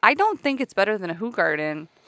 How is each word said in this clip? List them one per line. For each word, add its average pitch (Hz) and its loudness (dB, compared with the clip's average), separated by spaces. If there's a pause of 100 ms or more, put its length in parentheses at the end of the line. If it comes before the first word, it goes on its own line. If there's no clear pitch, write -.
I 240 6
don't 392 0
think 269 -2
it's 247 -4
better 202 2
than 185 -6
a 165 -6
Hoegaarden, 160 -2 (200)